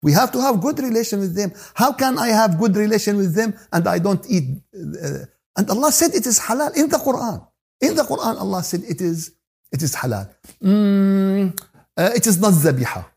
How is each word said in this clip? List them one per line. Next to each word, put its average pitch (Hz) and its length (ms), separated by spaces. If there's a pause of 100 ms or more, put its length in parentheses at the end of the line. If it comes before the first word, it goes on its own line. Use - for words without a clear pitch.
We 151 120
have 247 180
to 247 100
have 254 180
good 262 200
relation 226 400
with 185 160
them. 196 180 (220)
How 262 180
can 262 240
I 240 120
have 214 300
good 202 160
relation 208 420
with 180 180
them 220 180 (180)
and 170 160
I 175 120
don't 190 280
eat, 180 180 (300)
uh, 143 500 (300)
and 202 140
Allah 269 220
said 339 240
it 240 100
is 233 140
halal 269 360
in 285 140
the - 80
Quran. 247 480 (340)
In 302 160
the 311 60
Quran, - 380
Allah 190 240
said 180 200
it 175 180
is, 165 320 (380)
it 139 120
is 139 120
halal. 101 320 (360)
Mm, 196 960 (360)
uh, 180 200
it 233 100
is 190 140
not 202 140
zabiha. 131 520 (120)